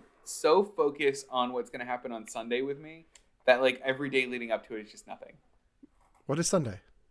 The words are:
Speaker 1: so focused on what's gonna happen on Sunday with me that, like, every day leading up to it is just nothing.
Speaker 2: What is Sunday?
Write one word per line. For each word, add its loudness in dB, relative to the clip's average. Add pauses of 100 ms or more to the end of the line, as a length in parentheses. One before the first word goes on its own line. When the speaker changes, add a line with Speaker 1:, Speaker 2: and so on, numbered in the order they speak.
(240)
Speaker 1:
so 4
focused 0
on 0
what's -6
gonna -10
happen -6
on -10
Sunday -4
with -6
me -20 (400)
that, 8
like, 2
every -2
day 2
leading -6
up -4
to -12
it -10
is -20
just -20
nothing. -16 (920)
Speaker 2:
What -4
is 0
Sunday? -2 (300)